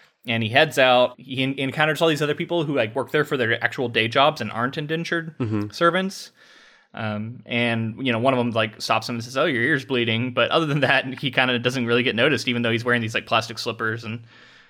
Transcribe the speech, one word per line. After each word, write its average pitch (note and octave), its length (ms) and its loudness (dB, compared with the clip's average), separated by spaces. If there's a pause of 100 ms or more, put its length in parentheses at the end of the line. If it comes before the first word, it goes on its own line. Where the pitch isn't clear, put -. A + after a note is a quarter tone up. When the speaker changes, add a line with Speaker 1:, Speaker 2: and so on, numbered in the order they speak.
(280)
Speaker 1:
And A#2 160 -2
he G#2+ 60 -2
heads D3 300 4
out. B2+ 400 6
He B2+ 240 -8
en-, C3+ 160 -2
encounters D3+ 420 -2
all E3 60 4
these D#3 140 0
other D3 140 -2
people F3 280 -4
who, C#3+ 120 -4
like, A2+ 200 -2
work B2+ 160 -4
there D3+ 140 2
for D3 120 -2
their A2+ 260 0
actual - 260 -2
day A2+ 180 0
jobs C#3 340 2
and G#2+ 100 -6
aren't A#2+ 260 -4
indentured D#3+ 600 -6
Speaker 2:
Mm-hmm. G#2 340 -4
Speaker 1:
servants. F#3 600 0 (640)
Um, G#2+ 520 -6
and, A#2 600 -2
you B2 60 2
know, A2+ 80 2
one C3 140 2
of B2+ 40 2
them, A#2+ 140 0
like, A2 300 -2
stops A2+ 280 0
him A#2+ 60 -4
and A2+ 80 -6
says, A#2+ 120 -12
"Oh, C#3+ 100 2
your B2 180 0
ear's C3+ 220 2
bleeding." A#2+ 480 0
But A#2+ 180 2
other D#3+ 160 2
than C#3+ 140 0
that, C3 380 2
he C3+ 120 -4
kinda B2+ 260 2
doesn't B2 300 0
really A#2+ 160 4
get A#2 120 2
noticed, B2+ 320 2
even A#2+ 140 0
though A2+ 100 0
he's A#2 140 -2
wearing A#2+ 160 2
these, A2+ 140 -6
like, G#2 100 -2
plastic A#2 320 0
slippers. A2+ 460 -4
And A2+ 180 -8 (480)